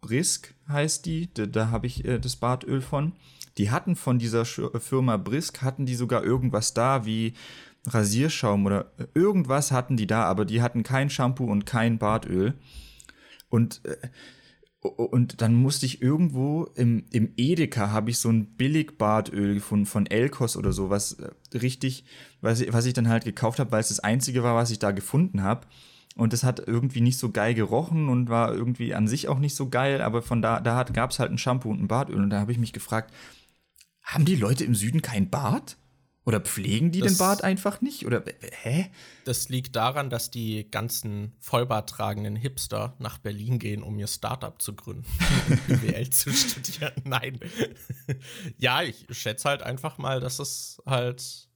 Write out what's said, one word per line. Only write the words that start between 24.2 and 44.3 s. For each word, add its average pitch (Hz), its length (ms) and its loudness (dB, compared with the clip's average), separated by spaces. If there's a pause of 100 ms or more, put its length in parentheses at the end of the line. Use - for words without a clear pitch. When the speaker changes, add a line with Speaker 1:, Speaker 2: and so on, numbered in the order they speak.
Speaker 1:
war, 120 100 4
was 117 160 4
ich 107 80 -4
da 101 140 2
gefunden 127 500 2
hab. 101 240 0 (480)
Und 113 180 2
es 120 100 0
hat 127 240 0
irgendwie 120 340 0
nicht 127 160 6
so 120 140 -2
geil 110 240 2
gerochen 143 540 2
und 123 200 2
war 117 240 2
irgendwie 120 400 -2
an 107 140 2
sich 117 220 -2
auch 135 100 2
nicht 143 160 0
so 135 140 -4
geil, 135 340 2
aber 110 180 0
von 117 220 0
da, 113 160 2
da 117 160 0
hat, 123 180 0
gab's 123 280 0
halt 120 100 0
ein 120 80 -2
Shampoo 127 320 0
und 107 100 -2
ein 101 80 -2
Bartöl. 113 280 0
Und 101 140 2
da 101 100 0
hab 104 80 0
ich 120 100 0
mich 117 140 -2
gefragt, - 420 -6 (880)
haben - 220 2
die 180 100 4
Leute 123 300 2
im 120 100 2
Süden 117 260 0
kein 101 300 0
Bart? 139 460 -2 (480)
Oder 110 160 2
pflegen 107 500 0
die 180 100 0
den 208 80 2
Speaker 2:
Das 185 100 4
Speaker 1:
Bart 190 240 2
einfach 196 380 0
nicht? - 240 -4
Oder, 120 220 -2
äh, - 80 -12 (160)
hä? 156 400 -4 (340)
Speaker 2:
Das - 240 -4
liegt 127 280 -4
daran, 131 340 0
dass 120 200 -6
die 110 400 -6
ganzen 104 680 -6
vollbarttragenden 107 960 -2
Hipster 117 640 -6
nach 110 180 -10
Berlin 107 420 -4
gehen, 104 240 -6
um 104 160 -8
ihr 101 100 -6
Startup - 520 -6